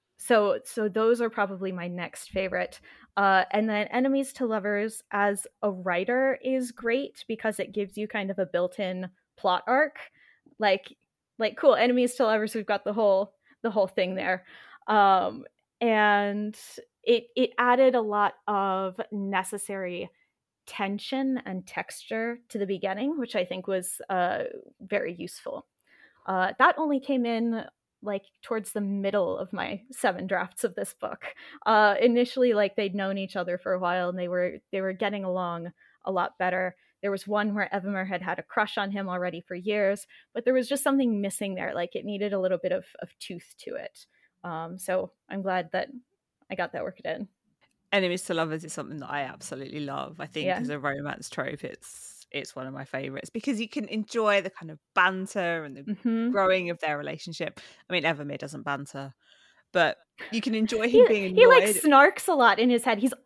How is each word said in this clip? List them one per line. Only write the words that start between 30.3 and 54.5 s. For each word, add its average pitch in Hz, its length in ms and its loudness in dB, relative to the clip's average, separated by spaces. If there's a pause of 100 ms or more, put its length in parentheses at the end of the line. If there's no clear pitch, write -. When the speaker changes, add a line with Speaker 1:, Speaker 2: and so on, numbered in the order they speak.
Speaker 1:
of 196 140 -2
this 196 180 -8
book. - 400 -10 (320)
Uh, 208 340 6
initially, 247 520 4
like, 208 240 2
they'd 196 180 0
known 196 240 -2
each 190 180 -8
other 180 220 -2
for 185 140 -2
a 185 80 0
while 180 300 0
and 185 80 -6
they 180 100 -4
were, 180 300 -2 (120)
they 196 100 -4
were 190 120 -2
getting 202 320 -4
along 175 480 -4 (320)
a 190 80 -4
lot 180 260 -2
better. 185 380 -2 (260)
There 202 80 -2
was 196 160 -4
one 208 280 0
where 202 180 -2
Evimer 190 340 -2
had 180 160 -4
had 180 160 -4
a 175 60 -8
crush - 340 -2
on 196 140 -2
him 196 160 -4
already 180 320 -4
for - 160 -12
years, 202 500 0 (280)
but 240 100 -6
there 262 100 4
was 254 140 2
just 277 160 0
something 262 360 2
missing 196 360 -4
there. 170 180 -4
Like, 175 220 -4
it - 80 -8
needed 202 280 -4
a 196 80 -2
little 185 180 0
bit 170 140 -4
of, - 120 -2 (160)
of - 180 -16
tooth - 420 -16
to - 140 -10
it. - 320 -14 (380)
Um, 170 340 -10
so 185 340 -4 (160)
I'm 196 140 -8
glad 185 300 -4
that - 160 -4 (600)
I 190 40 -10
got 180 180 -6
that 175 120 -6
worked - 200 -10
in. - 240 -8 (640)
Speaker 2:
Enemies 185 300 0
to 185 120 -4
lovers 160 300 -2
is 156 80 -14
something 151 260 -10
that 139 120 -12
I 143 120 -4
absolutely 135 580 -10
love. 139 400 -8
I 147 60 -10
think 151 200 -8
Speaker 1:
Yeah. 185 140 -2
Speaker 2:
as 247 80 -6
a 147 100 -6
romance 143 500 -6
trope, 135 360 -8
it's, - 640 -16
it's 139 240 -10
one 131 140 -10
of 135 40 -12
my 135 120 -12
favorites 135 460 -10
because 226 300 -4
you 226 80 -6
can - 200 -8
enjoy 214 540 0
the 185 80 -6